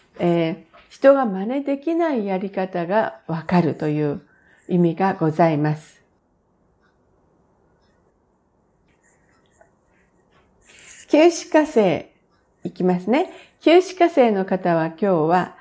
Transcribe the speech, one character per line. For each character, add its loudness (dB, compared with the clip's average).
え -2
ー、 -20
人 4
が 0
真 -6
似 -6
で -4
き -4
な -2
い -4
や -2
り -6
方 -6
が -4
わ -8
か 0
る -2
と -6
い -2
う -8
意 0
味 2
が -2
ご -2
ざ 2
い -2
ま -2
す。 -20
旧 6
歯 -8
科 2
生、 0
い -10
き -8
ま 0
す -8
ね。 0
旧 6
歯 -12
科 4
生 2
の -2
方 -2
は 0
今 -10
日 -2
は 0